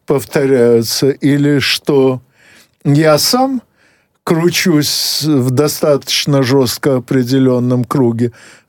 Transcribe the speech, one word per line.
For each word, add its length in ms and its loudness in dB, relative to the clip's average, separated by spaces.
повторяются, 1040 0
или 500 0
что 640 0
я 340 2
сам 440 -2
кручусь 960 -2
в 280 0
достаточно 920 -2
жёстко 540 0
определённом 880 0
круге 460 -2